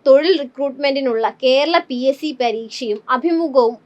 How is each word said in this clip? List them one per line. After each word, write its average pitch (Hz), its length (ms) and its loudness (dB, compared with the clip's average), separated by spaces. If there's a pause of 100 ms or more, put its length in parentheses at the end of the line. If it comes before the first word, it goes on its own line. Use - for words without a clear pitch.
തൊഴിൽ 302 360 6
റിക്രൂട്ട്മെന്റിനുള്ള 269 840 -4 (160)
കേരള 285 340 2 (100)
പി 247 100 -6 (120)
എസ് 269 120 -2
സി 302 180 -6
പരീക്ഷയും 220 580 -4 (160)
അഭിമുഖവും 269 720 0